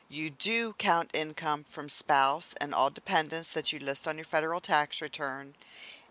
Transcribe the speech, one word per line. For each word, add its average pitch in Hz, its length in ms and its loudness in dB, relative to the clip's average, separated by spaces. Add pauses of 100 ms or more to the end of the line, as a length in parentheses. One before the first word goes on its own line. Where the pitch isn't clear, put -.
You 156 200 -6
do 226 440 0
count 170 420 2
income 151 480 -2
from 147 240 -10
spouse 143 720 4
and 143 160 -2
all 131 140 6
dependents 160 640 0
that 151 180 -2
you 156 80 -4
list 139 260 -2
on 156 120 -4
your 160 80 -10
federal 160 340 0
tax 151 420 0
return, 139 520 -8 (580)